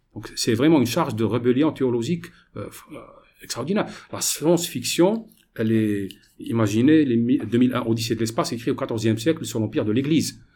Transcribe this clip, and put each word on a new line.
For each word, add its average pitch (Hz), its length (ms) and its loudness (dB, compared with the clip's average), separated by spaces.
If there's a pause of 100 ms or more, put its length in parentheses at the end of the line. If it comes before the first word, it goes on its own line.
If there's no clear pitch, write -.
(140)
Donc 107 220 -14
c'est - 200 0
vraiment 147 240 4
une 120 60 2
charge 139 300 -2
de 110 80 -2
rébellion 123 480 2
théologique, 127 540 -2 (320)
euh, 104 100 -10
f-, - 260 -20
euh, 127 60 -16 (420)
extraordinaire. 170 460 -4 (240)
La 101 80 -8
science-fiction, 170 1080 0 (300)
elle 113 160 0
est, 104 380 0 (300)
imaginez, 117 680 4
les 120 100 0
mi-, 117 220 2
deux 110 200 -2
mille 123 160 4
un, 120 100 -2
Odyssée 117 320 -2
de 110 40 -2
l'espace, 113 320 -2
écrit 123 200 -4
au 127 40 -2
quatorzième 113 420 0
siècle 160 280 -2
sur - 160 -4
l'empire 107 240 -2
de 107 80 0
l'Église. 139 500 0 (120)